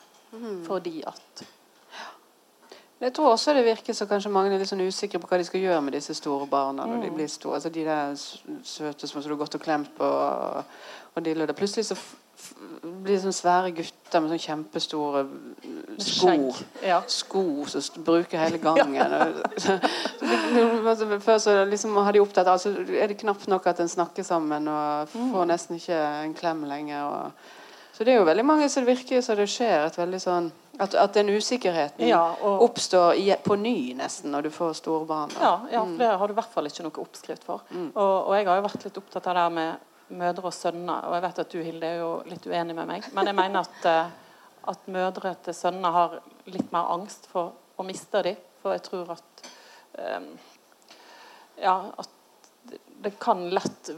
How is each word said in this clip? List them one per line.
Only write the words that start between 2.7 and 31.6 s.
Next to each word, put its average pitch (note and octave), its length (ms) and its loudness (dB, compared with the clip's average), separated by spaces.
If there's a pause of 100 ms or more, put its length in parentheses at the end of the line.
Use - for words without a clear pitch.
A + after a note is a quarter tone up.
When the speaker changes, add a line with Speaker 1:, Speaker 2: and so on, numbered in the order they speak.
Speaker 3:
Jeg B3+ 140 0
tror D4 180 6
også A3+ 220 4
det B3+ 100 6
virker A3+ 280 2
så G#3+ 140 -4
kanskje G3+ 240 0
mange G3 240 4
er F#3+ 40 2
litt G3 120 -2
sånn G3 160 -2
usikre F#3+ 320 -4
på E3 100 -8
hva F#3 100 2
de F3 60 0
skal F#3 160 -4
gjøre F3+ 220 2
med C#3 100 -2
disse C#3+ 220 -6
store C#3+ 320 -4
barna C#3 400 0
når A#3 160 -2
de D#3+ 80 -4
Speaker 2:
Mm. D#3+ 60 -8
Speaker 3:
blir D#3 120 -4
store. D3 260 -8
Altså D3 180 -4
de E3 120 -4
der D3+ 300 -2
s-, - 240 -14 (240)
søte D3+ 460 -10
små D3 140 -8
som D3+ 80 -6
du D3+ 60 -2
har D3 80 -4
gått D3 120 -12
og D3+ 40 -6
klemt D3 380 -4
på, C#3+ 60 -2
og, C#3 600 -2 (520)
og E3+ 80 -6
de D#3+ 100 0
løder. D#3 180 -2
Plutselig G3+ 340 -2
så G3 100 -4
f-, - 180 -16 (240)
f-, - 160 -20 (480)
blir G3 160 2
det F#3 60 -2
sånne F#3+ 100 0
svære F3+ 400 2
gutter - 460 -2
med D#3 100 0
sånne E3 160 0
kjempestore, D3+ 760 -2
mm, C3 640 -14
Speaker 2:
Med - 120 -12
Speaker 3:
sko. - 260 2
Speaker 2:
skjegg, E3+ 380 4 (180)
ja. E3+ 260 4
Speaker 3:
Sko D#3+ 580 -2
som C#3+ 140 -4
s-, C#3 100 -8
bruker E3 480 0
hele E3 240 0
Speaker 2:
<laughs> D3+ 60 4
Speaker 3:
gangen. C#3+ 440 4
Og, D#3 480 0
<laughs> - 0 -
så, F#3+ 200 2 (1160)
så, G#3+ 240 0
før A3 180 6
så G#3 280 6
liksom G#3 300 0
har G3+ 160 4
de G#3 80 8
opptatt, G3+ 260 4
altså F#3 240 4
er F#3 380 0
det G#3 100 -6
knapt G3+ 300 -4
nok F#3+ 180 2
at F3 140 0
en E3+ 80 0
snakker E3+ 340 -4
sammen, D3+ 460 -2
og D3+ 400 -2
får A3+ 340 -2
Speaker 2:
Mm. E3+ 60 2
Speaker 3:
nesten E3+ 280 0
ikke E3 220 -2 (260)
en D#3 100 -6
klem D#3+ 300 -4
lenger, D3 380 -8
og... D3 300 -6 (600)
så - 120 -6
det B3+ 100 6
er A#3+ 40 8
jo G3+ 60 8
veldig E3+ 220 4
mange D4+ 240 6
som C4+ 160 0
det B3 100 4
virker B3+ 240 0
som A#3+ 160 0
det G3+ 120 2
skjer F#3+ 380 2
et E3 120 -4
veldig F3+ 220 -2
sånn, F3 320 0 (280)
at, G3 140 -2
at G3+ 200 4
den G#3 140 4
usikkerheten G3+ 800 0